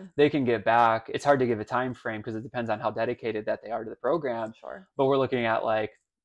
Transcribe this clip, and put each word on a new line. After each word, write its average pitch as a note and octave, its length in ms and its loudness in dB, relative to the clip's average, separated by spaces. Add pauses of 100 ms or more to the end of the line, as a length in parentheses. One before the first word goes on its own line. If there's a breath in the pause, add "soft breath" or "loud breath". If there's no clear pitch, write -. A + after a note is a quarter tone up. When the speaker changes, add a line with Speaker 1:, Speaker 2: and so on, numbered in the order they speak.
(160)
Speaker 1:
they D3 140 6
can C#3+ 140 0
get A#2 200 2
back. A2+ 480 4
It's - 120 -4
hard C#3+ 160 4
to B2+ 60 2
give A2+ 140 0
a G#2+ 40 -6
time B2+ 280 -2
frame A2 300 -8
'cause A2+ 120 -8
it A2 80 -8
depends A#2+ 280 -6
on G#2+ 100 -2
how A2+ 100 0
dedicated A2+ 560 -4
that G#2+ 160 -4
they G#2 80 -12
are A2+ 140 -6
to A2 60 -10
the A2 60 -12
program. A#2+ 580 -2
Speaker 2:
Sure. - 420 -16
Speaker 1:
But C3+ 100 2
we're C3+ 120 4
looking B2 260 0
at, A2+ 180 2
like, A2 300 0 (320)